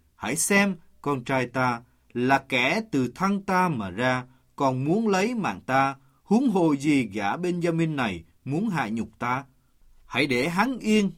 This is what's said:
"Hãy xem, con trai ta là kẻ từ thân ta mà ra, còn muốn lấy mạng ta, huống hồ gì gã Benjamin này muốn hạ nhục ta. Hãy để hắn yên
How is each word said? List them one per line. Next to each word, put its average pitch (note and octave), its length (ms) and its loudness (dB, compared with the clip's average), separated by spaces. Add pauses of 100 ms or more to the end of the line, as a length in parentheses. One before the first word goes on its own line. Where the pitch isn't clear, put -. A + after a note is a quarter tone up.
(160)
"Hãy A2+ 200 -6
xem, G3+ 400 2 (240)
con C#3 240 -4
trai C3 220 0
ta B2 360 0 (300)
là C3 260 2
kẻ C3+ 520 0
từ B2+ 240 0
thân G3 280 -2
ta F#3 260 2
mà G#2+ 220 -4
ra, B2 340 -2 (320)
còn C3 280 0
muốn G#3 240 0
lấy G3+ 260 0
mạng B2 320 -4
ta, C3+ 300 0 (260)
huống A#3+ 280 2
hồ E3 260 4
gì C#3 300 2
gã G2+ 300 -4
Benjamin E3+ 580 -2
này G2+ 300 -4 (200)
muốn E3 240 -2
hạ C#3+ 200 -2
nhục A2 300 -6
ta. B2 260 -4 (640)
Hãy C3+ 200 0
để B2+ 220 0
hắn G#3+ 300 -2
yên G#3 400 2